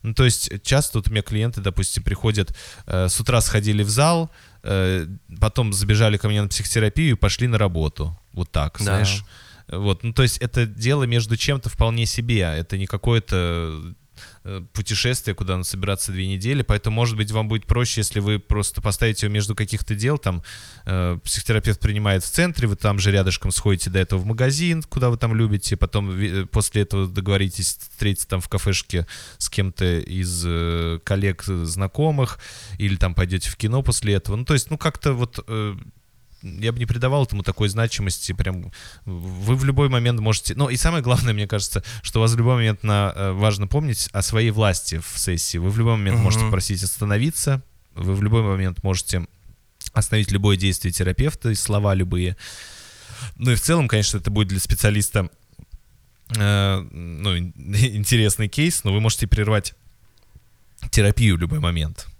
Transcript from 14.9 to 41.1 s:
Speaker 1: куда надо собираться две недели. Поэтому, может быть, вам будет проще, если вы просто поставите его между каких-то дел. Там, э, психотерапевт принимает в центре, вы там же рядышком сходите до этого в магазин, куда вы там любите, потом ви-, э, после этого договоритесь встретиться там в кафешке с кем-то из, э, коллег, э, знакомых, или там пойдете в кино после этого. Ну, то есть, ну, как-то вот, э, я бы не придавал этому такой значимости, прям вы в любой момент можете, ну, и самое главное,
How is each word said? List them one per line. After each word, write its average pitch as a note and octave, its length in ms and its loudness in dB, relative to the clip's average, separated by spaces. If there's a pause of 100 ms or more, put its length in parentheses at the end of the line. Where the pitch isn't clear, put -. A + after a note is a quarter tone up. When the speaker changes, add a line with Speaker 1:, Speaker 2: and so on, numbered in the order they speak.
Speaker 1:
куда F#2 220 -2
надо F2+ 120 -4
собираться G2 440 -4
две F#2+ 160 -4
недели. A2+ 340 -2
Поэтому, G#2+ 320 2
может A#2 220 0
быть, G#2+ 160 -2
вам A2 160 0
будет A2 180 -2
проще, A#2+ 360 0
если - 180 -2
вы G#2 180 0
просто - 420 -2
поставите A2 460 0
его G#2 80 -2
между G#2 220 0
каких-то G#2+ 400 -4
дел. C3 220 0
Там, F2+ 240 -2 (440)
э, F2+ 380 0
психотерапевт G#2+ 560 0
принимает G#2 420 2
в - 80 -6
центре, E3 380 0
вы G2 80 0
там G2+ 240 0
же G2 100 2
рядышком F#2+ 400 2
сходите F#2+ 400 0
до F#2 80 0
этого F#2 220 0
в F#2 40 -6
магазин, C#3 600 0
куда B2+ 260 0
вы A#2 80 0
там A2+ 160 0
любите, G#2 420 0
потом G2+ 400 0
ви-, F#2+ 260 0
э, F#2 40 -4
после G#2+ 360 0
этого F#2+ 260 0
договоритесь F#2+ 680 -2
встретиться - 520 -4
там F#2 120 -2
в - 80 -10
кафешке F#2 580 -2 (320)
с - 120 -6
кем-то F#2 480 0
из, F2 480 -4
э, E2+ 580 -2
коллег, G2 440 -2
э, F2 160 -2
знакомых, B2 720 0 (400)
или G2 180 0
там F2+ 180 2
пойдете F2+ 360 0
в - 60 -10
кино A#2+ 260 0
после G#2 320 2
этого. G2 220 -2
Ну, B2 80 -4
то D3+ 100 2
есть, - 160 0
ну, D#3 80 -4
как-то D3+ 340 0
вот, A#2+ 360 -4
э, G#2+ 280 -4 (640)
я F#2+ 280 -4
бы A#2+ 80 -4
не A#2+ 80 -2
придавал C3 380 2
этому G2+ 180 -4
такой G#2 260 0
значимости, G2+ 640 -2
прям F#2 380 -6 (340)
вы F#2 520 -2
в C3 80 0
любой C#3 240 2
момент A#2+ 320 2
можете, A2 340 0
ну, C3+ 140 0
и B2 80 -2
самое E3 260 2
главное, B2 320 2